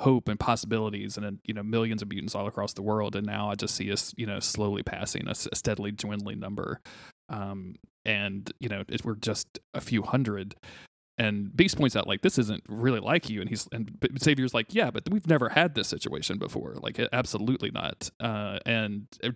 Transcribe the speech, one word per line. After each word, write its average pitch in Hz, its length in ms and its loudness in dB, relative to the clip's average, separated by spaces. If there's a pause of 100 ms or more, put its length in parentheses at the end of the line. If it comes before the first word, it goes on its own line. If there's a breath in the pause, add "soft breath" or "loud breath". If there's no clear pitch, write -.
hope 131 280 6
and 104 120 -2
possibilities, 107 760 0
and, 101 280 -6
you 110 100 -4
know, 104 80 -6
millions 110 400 0
of 104 60 -6
mutants 95 260 -4
all 98 140 -2
across 101 240 -4
the 98 100 -10
world, 104 320 0
and 101 100 -2
now 104 260 -2
I 101 40 0
just 104 220 -2
see 98 160 -2
us, - 240 -2
you 113 100 -4
know, 101 140 -4
slowly 101 420 0
passing - 460 -4
a - 20 -4
s-, - 220 -4
a - 20 -6
steadily 104 380 -2
dwindling 104 480 -6
number." 101 400 -6 (480 loud breath)
Um, 98 480 -6 (280)
and, 101 540 0
you 127 100 -6
know, 101 200 -4
it, - 160 -2
we're 113 100 0
just - 460 -4 (140)
a - 60 -4
few 113 220 2
hundred. 104 540 -2 (600 loud breath)
And 104 360 0
Beast 185 220 6
points 135 180 6
out, 104 140 2
like, 101 140 0
"This 190 160 6
isn't 107 300 0
really 117 300 2
like 139 320 2
you." 104 120 -2
And 98 80 -4
he's, - 200 -4
and 110 300 -6
B-, - 80 2 (100)
Xavier's 135 360 4
like, 117 200 0
"Yeah, 202 160 4
but 110 200 -4
we've 202 160 2
never 156 240 6
had 160 260 6
this 104 100 2
situation - 520 -2
before. - 420 -4
Like, - 180 -4
a-, 117 160 0
absolutely 117 560 0
not." - 480 -4
Uh, 104 480 -2
and 107 400 0 (300)